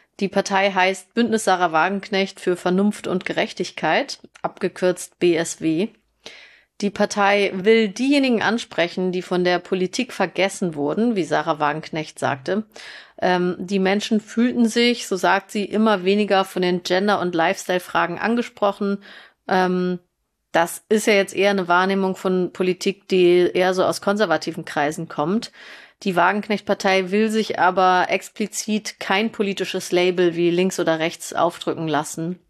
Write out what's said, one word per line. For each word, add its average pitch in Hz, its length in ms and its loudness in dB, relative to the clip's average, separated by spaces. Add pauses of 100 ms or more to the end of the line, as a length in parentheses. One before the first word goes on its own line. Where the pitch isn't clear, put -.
(200)
Die 196 80 0
Partei 196 420 0
heißt 190 440 0
Bündnis 220 280 0
Sarah 180 300 2
Wagenknecht 190 680 0
für 185 160 0
Vernunft 190 540 0
und 180 160 -2
Gerechtigkeit, 175 960 -4 (220)
abgekürzt - 760 -4
B 175 160 4
S 165 260 -4
W. 160 280 0 (920)
Die 202 100 -2
Partei 202 600 0
will 220 360 4
diejenigen 262 520 2
ansprechen, 185 680 -2
die 180 120 -2
von 180 200 0
der 180 160 2
Politik 185 540 -4
vergessen 180 640 -2
wurden, 175 400 0
wie 170 80 0
Sarah 151 340 -2
Wagenknecht 156 600 -4
sagte. 139 440 -2 (560)
Ähm, 180 380 0
die 190 220 -2
Menschen 202 400 0
fühlten 233 480 0
sich, 240 400 0
so 190 80 -2
sagt 185 340 0
sie, 208 140 -4
immer 208 400 0
weniger 196 400 2
von 185 180 -4
den 180 220 0
Gender- 190 360 2
und 175 140 -2
Lifestyle-Fragen 170 840 0
angesprochen. 202 800 -2 (500)
Ähm, 180 500 0 (540)
das 170 360 0
ist 214 200 2
ja 214 60 6
jetzt 196 200 2
eher 202 160 2
eine 190 160 0
Wahrnehmung 190 480 2
von 185 380 -2
Politik, 185 560 -2
die 180 440 6
eher 185 220 2
so 185 80 0
aus - 180 0
konservativen 170 640 -2
Kreisen 156 440 -4
kommt. 180 420 -2 (520)
Die 180 140 -2
Wagenknecht-Partei 190 960 0
will 214 180 2
sich 220 280 -2
aber 185 500 4
explizit - 880 -4
kein 208 340 -2
politisches 190 580 -4
Label 180 440 2
wie 170 160 2
links 185 280 0
oder 160 200 0
rechts - 340 -6
aufdrücken 165 560 -2
lassen. 160 600 -4